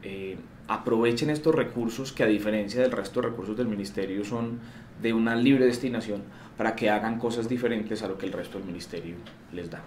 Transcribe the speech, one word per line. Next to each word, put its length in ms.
eh, 340
aprovechen 600
estos 260
recursos 580
que 100
a 40
diferencia 540
del 120
resto 280
de 80
recursos 260
del 120
ministerio 580
son 360
de 100
una 220
libre 320
destinación 560
para 180
que 140
hagan 300
cosas 320
diferentes 520
a 60
lo 80
que 80
el 80
resto 240
del 100
ministerio 500
les 160
da. 180